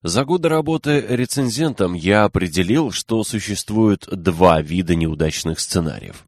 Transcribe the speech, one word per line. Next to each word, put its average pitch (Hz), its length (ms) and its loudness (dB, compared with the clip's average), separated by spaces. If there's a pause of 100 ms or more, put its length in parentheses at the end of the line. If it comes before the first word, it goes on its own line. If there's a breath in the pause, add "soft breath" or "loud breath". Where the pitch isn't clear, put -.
За 90 220 -2
годы 165 220 -2
работы 151 600 0
рецензентом 123 840 -2
я 98 280 2
определил, 92 680 0
что 113 320 -4
существует 104 880 0
два 85 500 4
вида 85 320 -2
неудачных 80 680 -2
сценариев. 53 680 -6